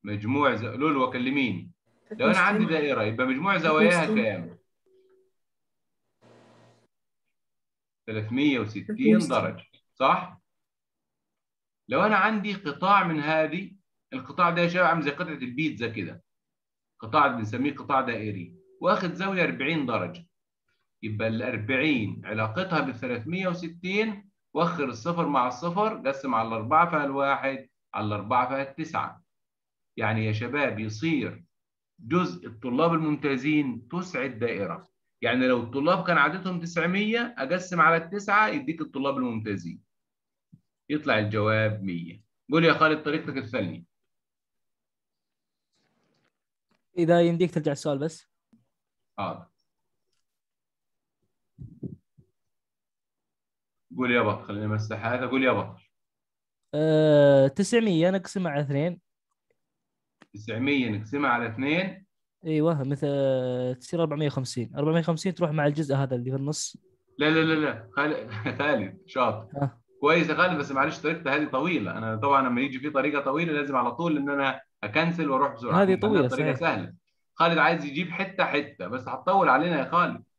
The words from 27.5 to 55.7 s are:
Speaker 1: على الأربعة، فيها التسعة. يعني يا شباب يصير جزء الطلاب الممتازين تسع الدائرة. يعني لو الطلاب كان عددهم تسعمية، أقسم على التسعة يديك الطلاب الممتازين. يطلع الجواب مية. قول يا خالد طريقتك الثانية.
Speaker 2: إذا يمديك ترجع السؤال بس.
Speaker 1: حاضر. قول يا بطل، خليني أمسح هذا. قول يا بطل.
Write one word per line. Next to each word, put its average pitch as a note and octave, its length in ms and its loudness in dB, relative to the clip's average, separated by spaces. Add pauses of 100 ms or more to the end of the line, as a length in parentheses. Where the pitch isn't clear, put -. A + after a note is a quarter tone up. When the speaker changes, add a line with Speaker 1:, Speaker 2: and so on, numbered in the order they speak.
Speaker 1:
على G#2 120 -4
الأربعة، G#2+ 420 0
فيها C3+ 220 -4
التسعة. - 540 -8 (720)
يعني A2 300 0
يا G#2+ 60 0
شباب A#2+ 460 -2
يصير A2 680 -4 (560)
جزء F3 460 -2
الطلاب C3+ 480 0
الممتازين D3 960 0
تسع E3 360 -6
الدائرة. G2 640 -4 (340)
يعني B2 260 2
لو B2 140 4
الطلاب D3 440 0
كان E3+ 120 4
عددهم F3 420 0
تسعمية، G3+ 800 -2
أقسم F3 420 -2
على D#3+ 160 6
التسعة G3+ 520 0
يديك D3+ 320 -4
الطلاب C3+ 360 -4
الممتازين. A2 680 -4 (1080)
يطلع C#3+ 300 0
الجواب G#2+ 640 0
مية. E2+ 400 -8 (300)
قول E3 120 4
يا D#3 80 6
خالد D#3 300 4
طريقتك D3+ 340 -4
الثانية. A2 480 -6 (3250)
Speaker 2:
إذا E3+ 240 6
يمديك E3+ 320 2
ترجع D3+ 180 0
السؤال C#3+ 260 -2
بس. - 300 -8 (880)
Speaker 1:
حاضر. E2+ 280 -8 (4000)
قول B2 140 0
يا A#2+ 120 4
بطل، G#2+ 220 -2
خليني G#2 200 -8
أمسح G#2+ 420 -4
هذا. B2 200 -2
قول C3 180 0
يا B2 80 6
بطل. F#2+ 300 -4 (920)